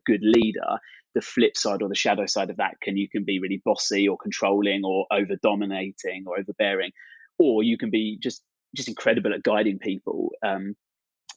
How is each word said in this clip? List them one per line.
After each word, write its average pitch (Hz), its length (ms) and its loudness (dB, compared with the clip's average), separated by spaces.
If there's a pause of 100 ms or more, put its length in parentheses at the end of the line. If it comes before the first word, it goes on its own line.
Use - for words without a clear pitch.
good 107 180 2
leader, 110 560 4 (360)
the 117 60 2
flip - 360 0
side 101 260 -2
or 98 60 -2
the 95 80 -4
shadow 101 300 0
side 98 240 -2
of 92 80 -10
that 98 240 -4
can, 98 140 -4
you 98 120 -2
can 101 160 -4
be 95 160 -2
really 95 240 -4
bossy 101 420 0
or 92 100 2
controlling 101 680 0
or 95 260 0
over 101 320 0
dominating 98 840 -2
or 90 120 -4
overbearing, 98 540 -2 (460)
or 117 260 6
you 117 120 4
can 113 140 -4
be 107 320 0
just, - 200 -6 (340)
just 135 120 -8
incredible 110 460 2
at - 80 -6
guiding 107 380 2
people, 95 500 -4 (140)
um, 98 320 -4 (600)